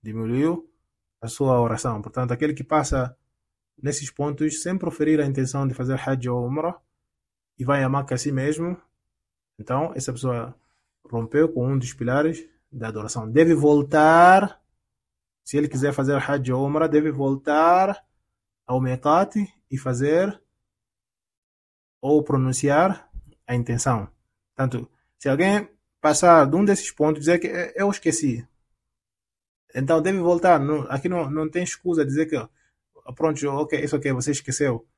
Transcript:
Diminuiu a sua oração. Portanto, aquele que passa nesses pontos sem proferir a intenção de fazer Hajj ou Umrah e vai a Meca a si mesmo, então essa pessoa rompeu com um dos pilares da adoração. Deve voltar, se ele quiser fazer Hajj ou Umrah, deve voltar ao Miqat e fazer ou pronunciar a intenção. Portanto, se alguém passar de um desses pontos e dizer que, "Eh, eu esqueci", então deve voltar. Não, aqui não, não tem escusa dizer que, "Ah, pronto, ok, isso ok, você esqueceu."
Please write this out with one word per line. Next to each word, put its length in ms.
Diminuiu 680
a 80
sua 320
oração. 400
Portanto, 320
aquele 220
que 100
passa 520
nesses 280
pontos 520
sem 160
proferir 420
a 60
intenção 420
de 60
fazer 240
Hajj 300
ou 180
Umrah 340
e 60
vai 180
a 60
Meca 260
a 40
si 140
mesmo, 480
então 360
essa 180
pessoa 420
rompeu 420
com 140
um 120
dos 140
pilares 540
da 160
adoração. 420
Deve 240
voltar, 1080
se 120
ele 120
quiser 240
fazer 240
Hajj 360
ou 140
Umrah, 200
deve 240
voltar 960
ao 140
Miqat 560
e 80
fazer 640
ou 220
pronunciar 880
a 80
intenção. 540
Portanto, 360
se 100
alguém 400
passar 460
de 100
um 80
desses 260
pontos 280
e 20
dizer 180
que, 100
"Eh, 280
eu 140
esqueci", 560
então 280
deve 160
voltar. 420
Não, 300
aqui 180
não, 220
não 180
tem 140
escusa 420
dizer 220
que, 100
"Ah, 140
pronto, 340
ok, 340
isso 140
ok, 160
você 200
esqueceu." 540